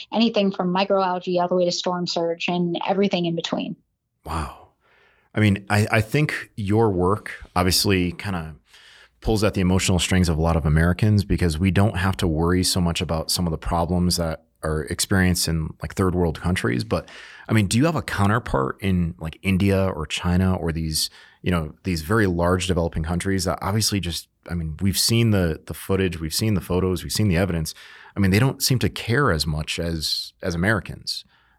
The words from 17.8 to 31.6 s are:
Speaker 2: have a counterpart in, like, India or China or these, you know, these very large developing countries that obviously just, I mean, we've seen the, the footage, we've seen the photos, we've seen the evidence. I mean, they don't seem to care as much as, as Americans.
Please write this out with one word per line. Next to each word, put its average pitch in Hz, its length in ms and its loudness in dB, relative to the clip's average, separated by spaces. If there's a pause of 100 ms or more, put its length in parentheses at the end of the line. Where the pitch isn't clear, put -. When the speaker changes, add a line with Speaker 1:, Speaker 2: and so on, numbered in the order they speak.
Speaker 2:
have 165 100 0
a 127 60 -4
counterpart 101 800 0
in, 90 380 0
like, 80 220 -10
India 95 460 2
or 80 180 -6
China 92 500 0
or 85 160 -2
these, 80 380 -4 (320)
you 90 100 -2
know, 78 220 -2 (100)
these 87 180 -2
very 101 260 2
large 90 400 0
developing 85 360 0
countries 87 420 -2
that 85 160 -2
obviously 104 380 0
just, 85 280 -6 (220)
I 87 60 -6
mean, 80 260 -6
we've 95 180 0
seen 117 320 4
the, 87 340 2
the - 80 -8
footage, 92 460 -2
we've 80 140 -6
seen 110 200 0
the 85 80 0
photos, 92 420 0
we've 71 100 -8
seen 107 160 2
the 80 80 2
evidence. 85 360 0 (420)
I - 40 -2
mean, 95 120 4
they 101 80 4
don't 135 220 0
seem 127 180 2
to 98 100 0
care 123 420 0
as 78 160 0
much 76 320 -4
as, 82 640 -4
as 90 140 -4
Americans. - 680 -2 (360)